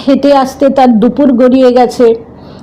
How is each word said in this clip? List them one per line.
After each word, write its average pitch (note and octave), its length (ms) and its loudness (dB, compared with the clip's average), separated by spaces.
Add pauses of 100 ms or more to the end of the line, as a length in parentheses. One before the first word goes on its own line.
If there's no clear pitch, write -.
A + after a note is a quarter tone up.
হেঁটে C#4 280 0
আসতে C4+ 320 -2
তার B3+ 320 0
দুপুর B3 320 0
গড়িয়ে B3+ 400 2
গেছে। A#3+ 420 0 (480)